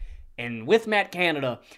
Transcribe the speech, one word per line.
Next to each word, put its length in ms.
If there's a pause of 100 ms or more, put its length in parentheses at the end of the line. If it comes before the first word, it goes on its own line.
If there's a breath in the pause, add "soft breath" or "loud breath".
(380 soft breath)
And 280
with 200
Matt 260
Canada 480 (180 loud breath)